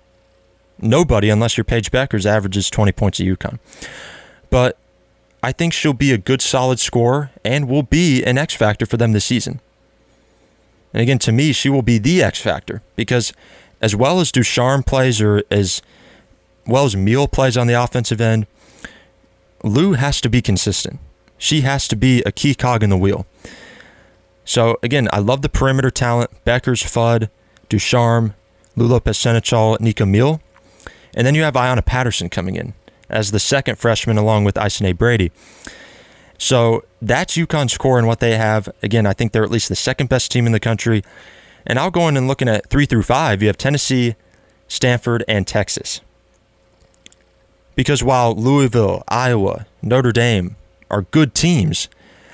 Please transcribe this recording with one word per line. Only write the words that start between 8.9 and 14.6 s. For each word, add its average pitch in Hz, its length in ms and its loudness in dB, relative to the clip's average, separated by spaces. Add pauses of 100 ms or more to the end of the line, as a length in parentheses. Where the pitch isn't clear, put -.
them 113 140 2
this 104 120 2
season. - 360 -4 (1300)
And 110 100 -2
again, 127 180 2
to 110 120 0
me, 139 200 2
she - 160 -2
will 139 140 2
be 113 160 2
the 151 240 2
X - 180 -2
factor - 420 -6 (120)
because 117 380 -2 (480)
as 104 160 0
well 147 240 2
as 160 100 0
Ducharme 127 540 0